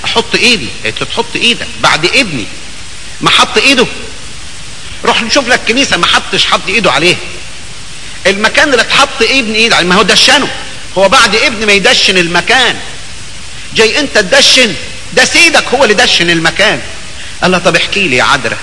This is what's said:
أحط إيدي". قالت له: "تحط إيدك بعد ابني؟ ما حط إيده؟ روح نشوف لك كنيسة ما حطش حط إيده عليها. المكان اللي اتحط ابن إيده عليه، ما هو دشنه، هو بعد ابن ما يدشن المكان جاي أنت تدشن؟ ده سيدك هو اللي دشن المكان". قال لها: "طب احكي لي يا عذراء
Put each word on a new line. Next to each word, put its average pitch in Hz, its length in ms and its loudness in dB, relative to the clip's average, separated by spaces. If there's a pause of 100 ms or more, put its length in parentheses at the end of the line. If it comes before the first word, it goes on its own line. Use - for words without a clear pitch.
أحط - 300 -2
إيدي". 180 340 0 (160)
قالت 110 160 -4
له: 135 60 -4
"تحط - 300 -4
إيدك 226 300 -2 (140)
بعد 156 260 2
ابني؟ 175 380 0 (760)
ما - 100 0
حط - 280 2
إيده؟ 254 280 2 (1160)
روح 233 180 0
نشوف 233 260 0
لك 247 200 2
كنيسة 233 280 0
ما 170 100 0
حطش - 400 0
حط - 220 0
إيده 185 240 2
عليها. 156 260 2 (1080)
المكان 220 440 2
اللي 233 120 4
اتحط 262 400 0
ابن 226 300 0
إيده 214 240 2
عليه، 170 120 2
ما 185 60 4
هو 214 80 4
دشنه، 262 460 4 (500)
هو 196 100 6
بعد 220 280 4
ابن 220 300 0
ما 208 60 4
يدشن 202 460 2
المكان 175 580 2 (1000)
جاي 220 260 2
أنت 269 180 0
تدشن؟ 220 560 4 (400)
ده 240 100 6
سيدك 302 440 2
هو 262 160 4
اللي 208 100 4
دشن 190 360 2
المكان". 165 500 2 (640)
قال 180 80 2
لها: 185 100 2
"طب 170 160 2
احكي 190 320 0
لي 127 80 0
يا 120 80 4
عذراء 117 380 0